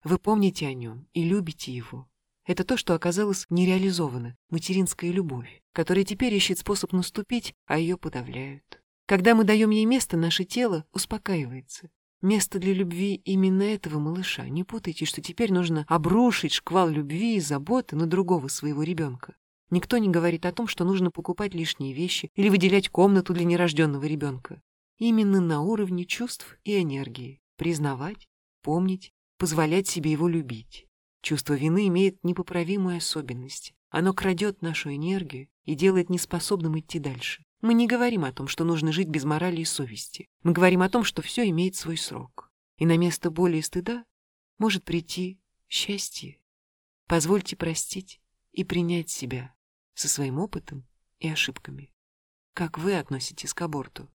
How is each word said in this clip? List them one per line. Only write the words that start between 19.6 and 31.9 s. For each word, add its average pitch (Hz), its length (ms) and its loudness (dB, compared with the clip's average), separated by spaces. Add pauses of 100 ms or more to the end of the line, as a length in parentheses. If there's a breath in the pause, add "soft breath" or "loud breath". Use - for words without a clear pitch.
Никто 180 280 2
не 208 100 4
говорит 170 360 2
о 180 80 0
том, 226 140 -4
что - 180 -2
нужно 180 280 2
покупать 185 420 -6
лишние 156 400 -4
вещи 175 400 -4
или 202 140 4
выделять 190 400 4
комнату 185 440 6
для 175 120 2
нерождённого 160 640 2
ребёнка. 143 540 -6 (380)
Именно 214 420 4
на 160 220 2
уровне 180 420 0
чувств - 600 -8
и 202 180 0
энергии. 135 580 -6 (160)
Признавать, 151 680 -4 (360)
помнить, 185 500 -2 (260)
позволять 165 480 2
себе 156 240 -2
его 156 160 0
любить. 135 640 -6 (340)
Чувство 147 320 -2
вины 165 340 2
имеет 185 360 2